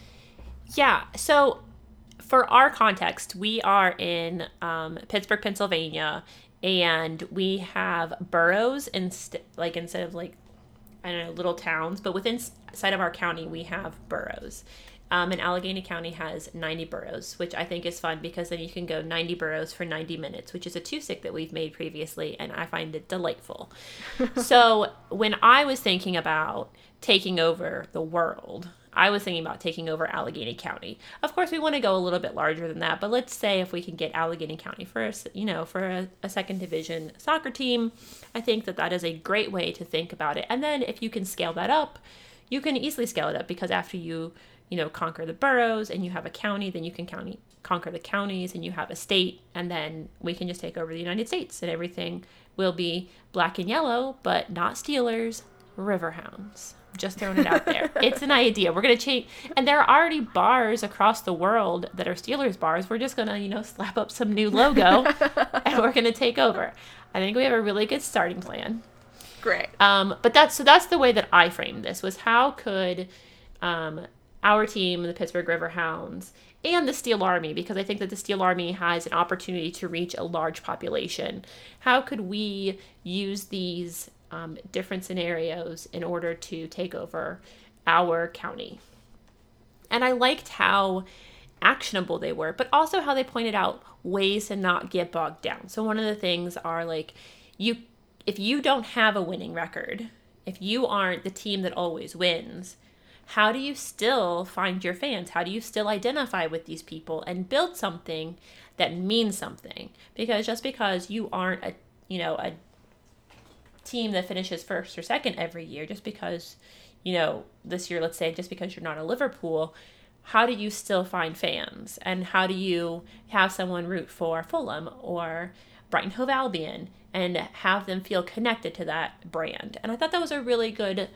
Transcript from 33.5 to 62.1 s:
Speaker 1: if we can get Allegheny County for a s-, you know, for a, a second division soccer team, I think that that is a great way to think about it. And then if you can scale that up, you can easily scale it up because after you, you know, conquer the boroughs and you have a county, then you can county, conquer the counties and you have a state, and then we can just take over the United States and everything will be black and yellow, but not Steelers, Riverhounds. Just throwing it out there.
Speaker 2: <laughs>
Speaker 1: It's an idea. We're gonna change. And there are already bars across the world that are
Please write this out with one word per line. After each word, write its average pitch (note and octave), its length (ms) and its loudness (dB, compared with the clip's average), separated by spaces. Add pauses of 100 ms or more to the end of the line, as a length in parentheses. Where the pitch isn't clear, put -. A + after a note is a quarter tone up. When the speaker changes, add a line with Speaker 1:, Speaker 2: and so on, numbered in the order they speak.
Speaker 1:
if F#3 120 -4
we F3 120 -6
can E3+ 120 -12
get D#3+ 200 -4
Allegheny D#3+ 420 -4
County - 280 -14
for A3+ 180 -6
a G#3+ 60 -2
s-, - 260 -10
you G3+ 100 -4
know, E3 200 -2
for F#3+ 220 -4
a, F#3 220 -4 (140)
a G3 60 -8
second F#3+ 300 -6
division E3 600 -6
soccer D#4 320 0
team, A#3+ 400 0 (420)
I A#3 80 -6
think A3+ 240 0
that F#3 120 -6
that E3 140 0
is F3+ 120 -2
a E3 100 -2
great G3 380 0
way E3+ 200 -2
to E3+ 140 -10
think E3 260 -4
about D3+ 240 -2
it. - 140 -6
And B3+ 140 -2
then D4 180 0
if - 220 -6
you A3+ 80 -4
can F#3+ 140 -4
scale E3+ 280 -4
that F3+ 160 -2
up, D4 300 0 (500)
you C4+ 100 -2
can C#4 160 0
easily B3+ 300 -2
scale D#3 240 -2
it D#3 60 -2
up - 120 -6
because F3+ 220 -6
after F3+ 280 -2
you, E3 360 -8 (360)
you F3+ 80 -4
know, D#3 120 0
conquer E3 380 -6
the E3 60 -6
boroughs A3+ 580 2
and F#3+ 120 -4
you F3+ 60 -4
have F3 160 -8
a - 40 -10
county, G3+ 420 -4
then E3+ 120 -6
you E3+ 80 -8
can E3+ 140 -10
county, - 320 -12 (240)
conquer F3 300 -4
the E3+ 80 -8
counties F#3+ 560 -4
and E3+ 100 -8
you F3+ 60 -6
have E3+ 180 -6
a F3+ 60 -10
state, F#3 460 2 (120)
and F3 160 -4
then D#3+ 400 -6 (100)
we F3 140 -4
can F3+ 140 -6
just F3 120 -8
take E3+ 160 -10
over E3 160 -6
the E3 60 -10
United F3+ 300 -4
States - 340 -6
and E3+ 100 -4
everything F3 520 -8 (320)
will F#3+ 160 2
be F3 400 -4 (200)
black F3 280 0
and F3+ 100 -2
yellow, C4 540 0
but - 260 0
not F3 240 -2
Steelers, A#3 720 -2 (340)
Riverhounds. F#3+ 960 -6 (240)
Just F#3+ 220 -6
throwing F#3+ 180 -2
it - 80 8
out - 220 2
there. D#4 280 0
Speaker 2:
<laughs> - 60 0
Speaker 1:
It's C4 220 2
an C#4 80 2
idea. G#3+ 420 6
We're F#3 80 0
gonna A#3+ 160 8
change. B3 300 -2 (280)
And C4 120 4
there C#4+ 120 8
are C#4 200 10
already D#4+ 220 4
bars A3+ 600 4
across G#3 400 2
the F#3 120 0
world F3 600 2
that F3+ 140 -4
are F3 80 -2